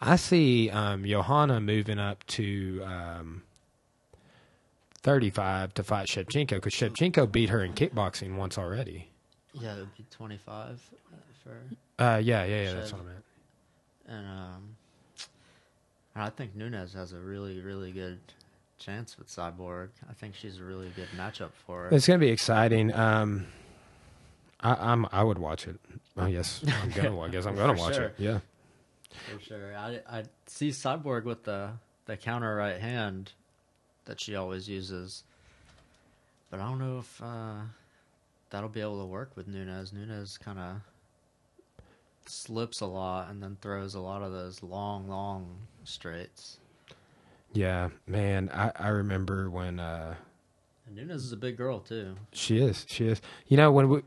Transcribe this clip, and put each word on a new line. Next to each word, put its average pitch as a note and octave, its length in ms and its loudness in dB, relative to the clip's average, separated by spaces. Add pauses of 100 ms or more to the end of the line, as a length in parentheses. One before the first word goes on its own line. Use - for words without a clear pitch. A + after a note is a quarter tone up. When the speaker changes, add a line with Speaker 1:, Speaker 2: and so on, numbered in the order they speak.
Speaker 1:
I E3+ 160 8
see, B2+ 540 6
um, G2+ 340 0
Johanna A2+ 560 4
moving G#2 380 2
up G2+ 300 -4
to, G2 560 -2
um, E2+ 580 -8 (1600)
thirty-five F#2+ 720 2
to - 80 -2
fight F#2+ 260 0
Shevchenko, G#2 540 0
'cause G#2 100 -2
Shevchenko C3 580 4
beat A2 200 4
her A2 140 4
in F2+ 100 -2
kickboxing G2 640 0
once F#2+ 220 -4
already. F#2 520 -6 (420)
Speaker 2:
Yeah, A2+ 240 -10
it G2 40 -10
would G2 160 -14
be A2 140 -20
twenty-five G#2+ 720 -14 (600)
for A#2 140 -18 (420)
Speaker 1:
Uh, A#2 240 6
yeah, A2 220 4
yeah, G#2 180 0
yeah, F#2+ 120 -2
that's G#2+ 160 -6
Speaker 2:
Shev. G2+ 40 -10
Speaker 1:
what F#2 80 -12
I - 20 -14
meant. F2+ 200 -16 (840)
Speaker 2:
And, G#2 180 -14
um, F#2+ 500 -14 (1400)
I G#2+ 160 -4
think A2 240 -10
Nunes G2+ 400 -8
has F#2+ 180 -10
a F2 60 -14
really, F#2+ 420 -10
really F#2+ 320 -8
good F2+ 260 -8 (600)
chance G#2+ 400 -12
with - 100 -20
Cyborg. F2+ 600 -8 (200)
I - 60 -16
think G#2 200 -14
she's F#2+ 240 -14
a F#2 60 -14
really F#2 300 -10
good F2+ 220 -10
matchup F#2 340 -8 (160)
for F2+ 180 -8
her. F2+ 100 -8
Speaker 1:
It's C3+ 120 8
gonna F3+ 120 8
be D3+ 100 8
exciting. A2 680 6
Um, G#2+ 520 4 (1120)
I, B2 140 4 (180)
I'm, A#2 200 4
I G2 120 4
would G#2 140 4
watch D#2+ 280 -4
it. - 140 -10 (360)
I F#2 160 2
guess F2 300 -2 (200)
I'm A#2+ 80 -2
gonna G#2 240 0
Speaker 2:
<laughs> - 20 -4
Speaker 1:
wa-, E2 80 -4
I E2+ 40 -4
guess F#2 180 -2
I'm G2 100 -2
gonna A2+ 200 6
Speaker 2:
For E2+ 40 0
Speaker 1:
watch E2+ 140 2
Speaker 2:
sure. B2+ 100 0
Speaker 1:
it. G#2 140 -6
Yeah. G#2 220 0 (920)
Speaker 2:
For G#2 80 -14
sure. G2+ 360 -12
I, A2+ 240 -8 (100)
I A2+ 140 -6 (220)
see - 240 -2
Cyborg C3+ 540 -2
with A#2 200 -6
the, G2+ 260 -4 (340)
the F2+ 140 -8
counter A#2 360 -2
right G#2 260 -2
hand G#2+ 520 -4 (720)
that - 160 -14
she G#2+ 160 -8
always F#2+ 320 -6
uses. F#2+ 560 -10 (1300)
But F#2+ 100 -8
I G2 80 -4
don't C3 100 -4
know C3 200 -4
if, - 240 -16
uh, A2+ 400 -10 (880)
that'll G2+ 180 -6
be G#2+ 140 -8
able G#2 180 -4
to G2 60 -6
work G#2+ 300 -10
with G2 120 -12
Nunes. F#2+ 440 -10
Nunes G2+ 460 -12
kinda F#2+ 440 -10 (1400)
slips A2+ 540 -8
a G#2 60 -4
lot F#2 440 -6
and G2+ 120 -12
then G2 200 -10
throws G2 320 -8
a F#2+ 60 -8
lot F#2+ 220 -8
of F#2+ 100 -6
those F#2 300 -10
long, G2 460 -8
long F#2+ 480 -8 (280)
straights. - 760 -12 (920)
Speaker 1:
Yeah, F#2 360 0 (180)
man, G2 460 0
I, G#2 240 2
I G2 120 -2
remember F#2+ 600 0
when, F2+ 320 -4
uh, E2 360 -6 (680)
Speaker 2:
And G#2 100 -16
Nunes C#3+ 280 -8
is B2 80 -10
a A2 60 -8
big B2 180 -6
girl, B2 240 -2
too. G2 360 -8 (160)
Speaker 1:
She - 260 2
is, A#2+ 300 4
she - 180 0
is. A2+ 160 2 (240)
You C3+ 100 10
know, D3+ 160 12
when C3+ 160 10
we, C#3+ 180 6